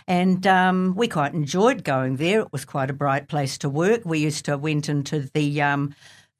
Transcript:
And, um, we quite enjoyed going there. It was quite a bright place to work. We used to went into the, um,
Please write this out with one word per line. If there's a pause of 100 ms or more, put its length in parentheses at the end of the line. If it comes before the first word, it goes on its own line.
And,
um,
we
quite
enjoyed
going
there.
It
was
quite
a
bright
place
to
work.
We
used
to
went
into
the,
um, (460)